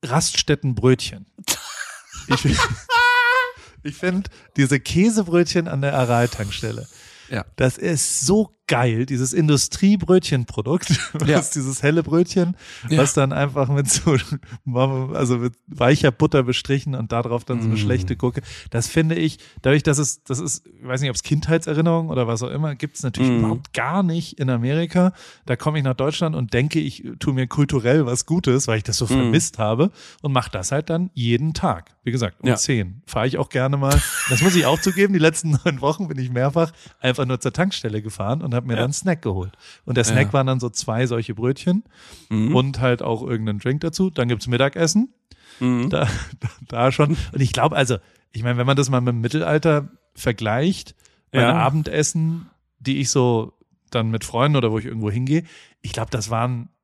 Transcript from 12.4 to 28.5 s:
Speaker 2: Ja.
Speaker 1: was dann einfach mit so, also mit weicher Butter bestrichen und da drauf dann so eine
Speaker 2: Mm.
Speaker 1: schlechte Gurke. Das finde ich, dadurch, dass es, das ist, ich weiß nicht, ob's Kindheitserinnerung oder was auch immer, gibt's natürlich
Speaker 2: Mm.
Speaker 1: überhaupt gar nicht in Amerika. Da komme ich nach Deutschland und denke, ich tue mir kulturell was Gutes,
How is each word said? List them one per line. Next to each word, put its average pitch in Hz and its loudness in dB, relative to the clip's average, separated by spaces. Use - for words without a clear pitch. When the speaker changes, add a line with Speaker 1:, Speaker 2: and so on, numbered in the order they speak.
Speaker 2:
Ja. 156 2
Speaker 1:
was 143 4
dann 139 2
einfach 139 0
mit 139 2
so, - 2
also 127 0
mit 120 -2
weicher 139 4
Butter 151 2
bestrichen 131 -2
und 117 -4
da 120 0
drauf 120 -4
dann 123 -4
so 113 -2
eine 110 2
Speaker 2:
Mm. - 0
Speaker 1:
schlechte 104 0
Gurke. 123 -2
Das 120 -2
finde 160 2
ich, 160 -2
dadurch, 143 4
dass 147 2
es, - -4
das 127 -6
ist, - -6
ich 101 -20
weiß 127 -4
nicht, 139 -2
ob's - -6
Kindheitserinnerung 160 0
oder 127 0
was 117 -2
auch 123 -6
immer, 151 -4
gibt's - -10
natürlich 131 0
Speaker 2:
Mm. 117 2
Speaker 1:
überhaupt 113 -2
gar 147 0
nicht 170 -2
in 131 0
Amerika. 165 2
Da 123 0
komme 156 -2
ich 143 -2
nach 131 0
Deutschland 156 -2
und 127 -4
denke, 147 2
ich 147 -6
tue 139 0
mir 131 0
kulturell 139 2
was 120 -2
Gutes, 139 2